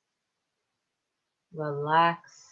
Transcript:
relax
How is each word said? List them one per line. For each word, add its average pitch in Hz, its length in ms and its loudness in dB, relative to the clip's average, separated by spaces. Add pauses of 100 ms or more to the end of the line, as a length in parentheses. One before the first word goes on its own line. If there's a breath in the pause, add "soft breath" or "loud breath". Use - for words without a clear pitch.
(1500)
relax 156 760 0 (200)